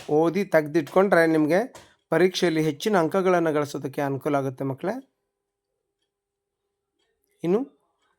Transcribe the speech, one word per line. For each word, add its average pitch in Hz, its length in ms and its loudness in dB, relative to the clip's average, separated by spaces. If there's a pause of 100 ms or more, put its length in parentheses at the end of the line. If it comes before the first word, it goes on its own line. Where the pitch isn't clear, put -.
ಓದಿ, 160 360 2
ತೆಗ್ದಿಟ್ಕೊಂಡ್ರೆ 165 800 2
ನಿಮ್ಗೆ 160 460 0 (360)
ಪರೀಕ್ಷೆಯಲ್ಲಿ 165 540 0
ಹೆಚ್ಚಿನ 156 360 0
ಅಂಕಗಳನ್ನ 175 500 0
ಗಳಿಸೋದಕ್ಕೆ 143 520 -4
ಅನುಕೂಲ 139 340 -2
ಆಗುತ್ತೆ 135 280 -4
ಮಕ್ಕಳೇ. 175 580 -8 (2250)
ಇನ್ನು 202 460 -4 (300)